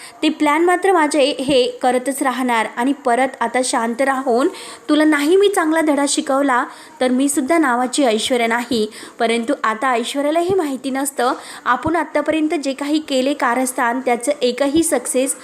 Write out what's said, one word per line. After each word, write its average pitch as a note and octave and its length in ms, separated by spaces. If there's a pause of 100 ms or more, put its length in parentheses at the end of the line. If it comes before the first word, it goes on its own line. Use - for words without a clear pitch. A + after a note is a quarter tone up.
(220)
ते D4+ 60
प्लॅन D4+ 360
मात्र F4+ 280
माझे D4+ 480
हे B3+ 300 (120)
करतच B3+ 400
राहणार A#3+ 440 (100)
आणि B3+ 160
परत B3+ 360 (120)
आता A#3 240
शांत A#3 380
राहून C4+ 460 (400)
तुला D4+ 160
नाही D#4 320
मी G4+ 120
चांगला D#4+ 320
धडा C#4+ 280
शिकवला, C#4 560 (360)
तर B3+ 80
मी B3+ 200
सुद्धा D4+ 300
नावाची B3+ 460
ऐश्वर्या A#3 420
नाही." A3+ 440 (280)
परंतु A#3 340 (120)
आता A3 260
ऐश्वर्याला C#4 480
हे F4 160
माहिती C#4 360
नसतं, C4+ 420 (320)
आपण B3+ 320
आत्तापर्यंत D#4 580
जे C#4 180
काही C#4+ 260
केले C#4 360
कारस्थान, B3+ 680
त्याचं B3 320 (100)
एकही C#4 400
सक्सेस C4 600